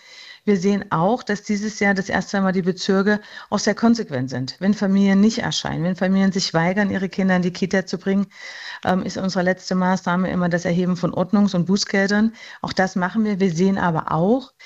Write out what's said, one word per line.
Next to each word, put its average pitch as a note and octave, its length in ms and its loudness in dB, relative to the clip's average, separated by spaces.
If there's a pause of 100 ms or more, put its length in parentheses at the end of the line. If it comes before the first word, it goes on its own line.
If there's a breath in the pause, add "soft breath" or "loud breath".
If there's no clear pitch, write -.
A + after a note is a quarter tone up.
(500 loud breath)
Wir G3+ 80 4
sehen G3 320 0
auch, F#3+ 320 2
dass G#3 220 -4
dieses G#3 360 -4
Jahr G3+ 140 4
das F#3+ 160 -4
erste G3 320 -2
Mal F#3+ 120 2
die F#3 100 0
Bezirke G3 580 0 (300 loud breath)
auch G#3 80 0
sehr G3+ 160 0
konsequent D3+ 560 0
sind. C3 260 -6
Wenn G3 160 2
Familien G3 480 2
nicht A3+ 160 4
erscheinen, D3 460 -4
wenn F3+ 120 -2
Familien F#3+ 360 2
sich - 240 -2
weigern, F#3 340 0
ihre G3 180 -2
Kinder F#3 280 0
in F3+ 80 2
die F3+ 100 -2
Kita F#3 320 -2
zu F#3 140 -6
bringen, G3 260 0 (580 loud breath)
ähm, F#3 200 0
ist - 140 -8
unsere F#3 260 -2
letzte F#3 320 -2
Maßnahme F#3 560 0
immer F3+ 180 0
das E3+ 160 0
Erheben F3+ 320 0
von F3 160 -2
Ordnungs- G3+ 400 2
und E3+ 140 0
Bußgeldern. G#3 680 0 (300 loud breath)
Auch - 100 -6
das F#3+ 220 0
machen F#3 300 -2
wir. G#3 140 -2
Wir F#3+ 120 2
sehen F#3+ 260 2
aber E3+ 340 -2
auch, G#3 400 0 (140 loud breath)